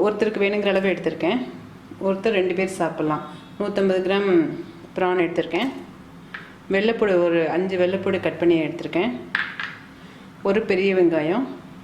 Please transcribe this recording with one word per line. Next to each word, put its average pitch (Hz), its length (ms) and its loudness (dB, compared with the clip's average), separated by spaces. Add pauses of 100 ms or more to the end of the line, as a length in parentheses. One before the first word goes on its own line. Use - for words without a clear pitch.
ஒருத்தருக்கு 208 400 0
வேணுங்கிற 202 280 2
அளவு 190 200 2
எடுத்திருக்கேன். 170 480 0 (680)
ஒருத்தர் 190 320 0
ரெண்டு 185 200 0
பேர் 190 200 -2
சாப்பிட்லாம். 156 440 -2 (360)
நூத்தம்பது 196 480 2
கிராம் - 240 2 (680)
ப்ரான் 185 280 2
எடுத்திருக்கேன். 170 460 -2 (1040)
வெள்ளைப்பூடு 214 380 2 (140)
ஒரு 170 140 4 (140)
அஞ்சு 185 280 0
வெள்ளைப்பூடு 190 440 0
கட் 160 140 -2
பண்ணி 170 160 6 (100)
எடுத்திருக்கேன். 170 460 -2 (1400)
ஒரு 202 120 4 (100)
பெரிய 196 280 4
வெங்காயம், 170 480 2 (360)